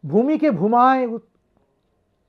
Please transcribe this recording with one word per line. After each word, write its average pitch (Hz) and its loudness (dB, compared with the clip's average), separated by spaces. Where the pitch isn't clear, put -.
ভূমিকে 277 0
ভূমায় 240 0
উত-, - -12